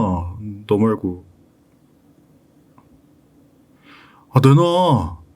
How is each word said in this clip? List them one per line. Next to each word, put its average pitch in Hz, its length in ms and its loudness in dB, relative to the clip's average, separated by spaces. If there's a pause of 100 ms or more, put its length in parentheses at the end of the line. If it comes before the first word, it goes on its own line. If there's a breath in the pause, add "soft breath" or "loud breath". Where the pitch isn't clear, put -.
(680)
너 104 120 0
말고. 98 460 -4 (3000 soft breath)
아, 131 100 4
내놔. 147 840 2 (140)